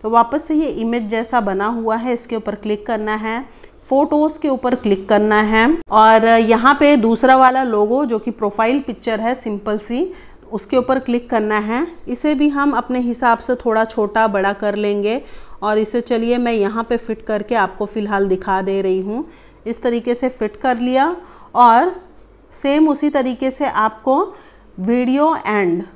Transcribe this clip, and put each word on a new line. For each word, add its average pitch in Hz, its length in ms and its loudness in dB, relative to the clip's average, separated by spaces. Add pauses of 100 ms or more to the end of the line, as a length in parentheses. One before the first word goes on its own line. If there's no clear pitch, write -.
तो 220 80 -4
वापस 233 340 2
से 311 100 -4
ये 302 160 2
इमेज 226 380 -4
जैसा 226 340 -2
बना 196 260 -2
हुआ 226 280 -2
है, 240 180 -4
इसके 240 220 -8
ऊपर 214 180 -6
क्लिक 208 320 -6
करना 214 300 -4
है, 220 280 -6 (400)
फ़ोटोज़ 302 540 2
के 302 100 -4
ऊपर 254 280 0
क्लिक 196 320 -2
करना 214 340 4
है 220 240 4 (240)
और 220 360 6
यहाँ 226 480 4
पे 294 240 4
दूसरा 226 380 4
वाला 262 280 4
लोगो 226 420 0
जो 220 120 -2
कि 233 140 -4
प्रोफाइल 226 480 -2
पिक्चर 220 400 -6
है 233 160 -2
सिंपल 208 440 -6
सी, 302 320 -4 (400)
उसके 220 240 -4
ऊपर 254 220 2
क्लिक 240 320 -4
करना 214 300 0
है। 233 260 -2 (220)
इसे 302 260 -2
भी 294 140 2
हम 285 240 0
अपने 247 280 -2
हिसाब 240 380 0
से 254 180 -4
थोड़ा 220 300 0
छोटा 220 420 0
बड़ा 196 260 0
कर 202 220 -4
लेंगे 208 440 -2 (420)
और 214 160 0
इसे 220 240 -2
चलिए 240 360 -2
मैं 233 140 0
यहाँ 220 320 -2
पे 240 120 -2
फिट 220 260 -8
करके 208 340 -4
आपको 202 300 -2
फ़िलहाल 202 420 -2
दिखा 190 340 -2
दे 196 200 -2
रही 190 180 0
हूँ। 220 240 -6 (420)
इस 233 160 -8
तरीके 240 320 -2
से 254 160 -2
फिट 214 260 -6
कर 254 220 -2
लिया 262 360 0 (420)
और 247 380 6 (580)
सेम 302 360 2
उसी 294 220 0
तरीके 262 400 -2
से 269 160 -4
आपको 220 560 0 (580)
वीडियो 254 580 0
एंड 185 440 -2 (140)